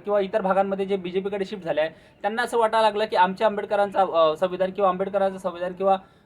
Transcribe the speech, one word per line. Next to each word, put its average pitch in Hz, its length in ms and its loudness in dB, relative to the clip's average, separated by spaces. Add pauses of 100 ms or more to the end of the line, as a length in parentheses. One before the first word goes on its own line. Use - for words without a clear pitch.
किंवा 202 160 0
इतर 202 200 -2
भागांमध्ये 196 460 0
जे 196 100 -2
बीजेपीकडे 190 480 -4
शिफ्ट 190 200 -12
झाले 151 160 -2
आहे, 160 100 0 (320)
त्यांना 220 200 -2
असं 233 160 -2
वाटायला 220 280 4
लागलं 208 180 2
की 214 120 -4
आमच्या 185 300 2
आंबेडकरांचा, 202 560 0
अ, 160 340 4
संविधान 185 340 0
किंवा 190 200 2
आंबेडकरांचं 196 480 -2
संविधान 180 340 -6
किंवा 190 240 2 (300)